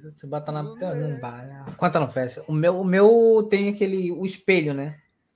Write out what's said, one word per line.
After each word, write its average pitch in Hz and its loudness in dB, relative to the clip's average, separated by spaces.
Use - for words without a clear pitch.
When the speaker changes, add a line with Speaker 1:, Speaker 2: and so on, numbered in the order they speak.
Speaker 1:
Você 151 -20
bota 147 -8
na 151 -4
Speaker 2:
Não 147 -10
Speaker 1:
não 180 -8
Speaker 2:
é. 127 -12
Speaker 1:
vai, 127 -12
a 139 -18
conta 175 0
não 147 0
fecha. 127 -6
O 151 -8
meu, 175 2
o - -4
meu 214 6
tem 202 0
aquele, 190 -2
o 175 -6
espelho, 180 0
né? 143 -8